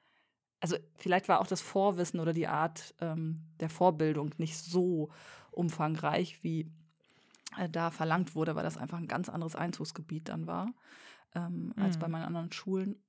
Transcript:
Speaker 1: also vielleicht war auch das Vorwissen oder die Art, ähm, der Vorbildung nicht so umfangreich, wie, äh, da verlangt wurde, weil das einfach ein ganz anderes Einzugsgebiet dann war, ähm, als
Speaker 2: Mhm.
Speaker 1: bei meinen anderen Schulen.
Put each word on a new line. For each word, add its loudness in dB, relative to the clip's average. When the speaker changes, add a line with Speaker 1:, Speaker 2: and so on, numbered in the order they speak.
Speaker 1:
also 0
vielleicht 4
war 8
auch 2
das 0
Vorwissen 2
oder 2
die 0
Art, -2
ähm, -2
der 0
Vorbildung 4
nicht -4
so 2
umfangreich, 0
wie, -2
äh, -2
da 0
verlangt 2
wurde, 0
weil 0
das -4
einfach -6
ein -6
ganz -2
anderes -4
Einzugsgebiet -6
dann -6
war, -4
ähm, -4
als 2
Speaker 2:
Mhm. -2
Speaker 1:
bei -2
meinen -2
anderen -4
Schulen. -2